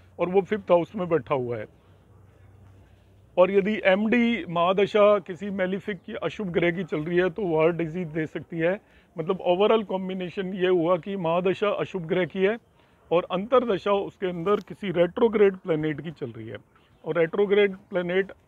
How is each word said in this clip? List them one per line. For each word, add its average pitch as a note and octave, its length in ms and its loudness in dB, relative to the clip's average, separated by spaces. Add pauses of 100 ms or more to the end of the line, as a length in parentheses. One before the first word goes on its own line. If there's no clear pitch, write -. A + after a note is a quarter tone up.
(180)
और - 100 0
वो F#3 140 4
फिफ्थ G3+ 280 -4
हाउस E3+ 260 4
में F3+ 120 -4
बैठा D#3 260 0
हुआ A#2+ 220 -4
है, G#2+ 100 -10 (1700)
और F#3 140 6
यदि G3 360 2
एमडी A3 640 2
महादशा G3 720 4
किसी F#3+ 320 -10
malefic F#3+ 500 -6
की G#3+ 200 -14
अशुभ F3+ 300 -6
ग्रह E3+ 200 2
की F3+ 120 -6
चल D#3 160 -4
रही F3 180 -2
है F#3 120 2
तो F#3+ 120 -8
वो E3 180 0
heart E3 160 4
disease E3 320 -6
दे D#3 200 -4
सकती E3+ 300 -10
है। F3 200 0 (380)
मतलब E3+ 220 -4 (100)
overall G#3 380 4
combination F#3+ 680 -6
ये F3+ 140 0
हुआ F3+ 300 2
कि G3 200 -8
महादशा F3+ 520 0
अशुभ E3 360 -6
ग्रह F3 200 0
की F#3+ 160 -4
है, G#3 140 2 (560)
और F3 180 2
अंतर्दशा G#3 640 0
उसके G3 340 -2
अंदर F3+ 300 0
किसी G3+ 340 -8
retrograde G3 680 4
planet D#3 440 -4
की D3+ 100 -10
चल C#3+ 200 -10
रही A2+ 180 -14
है, A2+ 80 -14 (480)
और D#3+ 140 -2
retrograde G3 580 2
planet F#3 560 -4 (160)